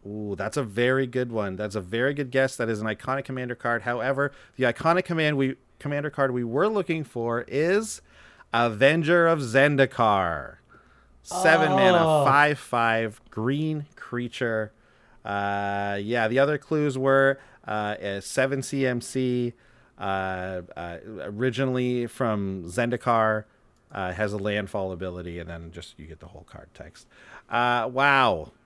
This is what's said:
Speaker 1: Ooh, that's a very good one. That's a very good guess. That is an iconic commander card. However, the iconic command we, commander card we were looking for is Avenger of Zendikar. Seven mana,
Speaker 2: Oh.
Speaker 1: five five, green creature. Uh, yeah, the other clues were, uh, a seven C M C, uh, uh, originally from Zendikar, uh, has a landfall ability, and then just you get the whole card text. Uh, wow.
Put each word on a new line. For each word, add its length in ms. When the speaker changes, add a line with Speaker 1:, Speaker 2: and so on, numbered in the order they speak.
Speaker 1:
Ooh, 300
that's 200
a 80
very 420
good 260
one. 240
That's 200
a 40
very 340
good 180
guess. 240
That 120
is 120
an 80
iconic 360
commander 300
card. 280
However, 500
the 80
iconic 400
command 320
we, 200
commander 320
card 220
we 120
were 240
looking 360
for 440
is 520
Avenger 760
of 120
Zendikar. 1160
Seven 460
mana, 300
Speaker 2:
Oh. 240
Speaker 1:
five 340
five, 600
green 560
creature. 760
Uh, 760
yeah, 240
the 140
other 180
clues 400
were, 400
uh, 360
a 200
seven 400
C 240
M 160
C, 520
uh, 640
uh, 200
originally 880
from 580
Zendikar, 800
uh, 200
has 200
a 60
landfall 520
ability, 480
and 100
then 220
just 260
you 100
get 120
the 80
whole 240
card 240
text. 320
Uh, 440
wow. 580